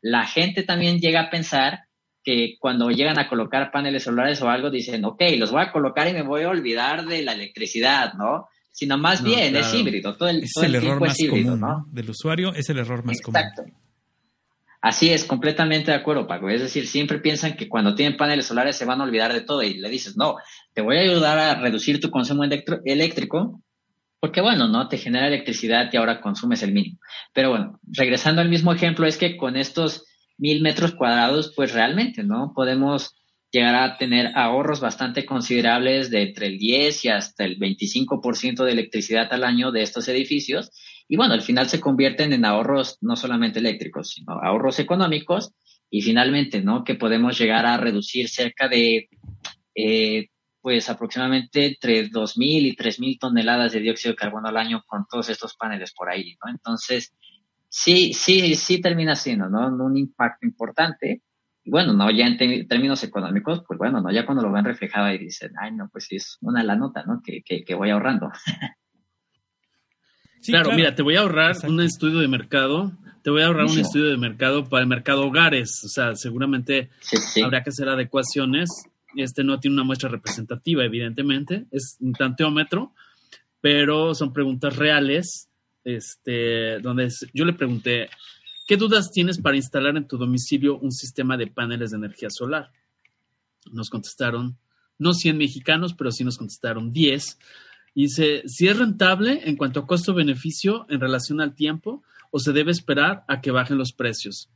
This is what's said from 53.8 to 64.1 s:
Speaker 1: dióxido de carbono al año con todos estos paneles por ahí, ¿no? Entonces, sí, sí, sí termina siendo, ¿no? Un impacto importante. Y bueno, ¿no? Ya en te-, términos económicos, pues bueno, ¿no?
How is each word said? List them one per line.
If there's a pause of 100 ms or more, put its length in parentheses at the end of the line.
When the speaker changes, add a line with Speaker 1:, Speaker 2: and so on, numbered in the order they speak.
Speaker 1:
dióxido
de
carbono
al
año
con
todos
estos
paneles
por
ahí,
¿no?
Entonces, (560)
sí,
sí,
sí
termina
siendo,
¿no? (140)
Un
impacto
importante. (420)
Y
bueno,
¿no?
Ya
en
te-,
términos
económicos,
pues
bueno,
¿no?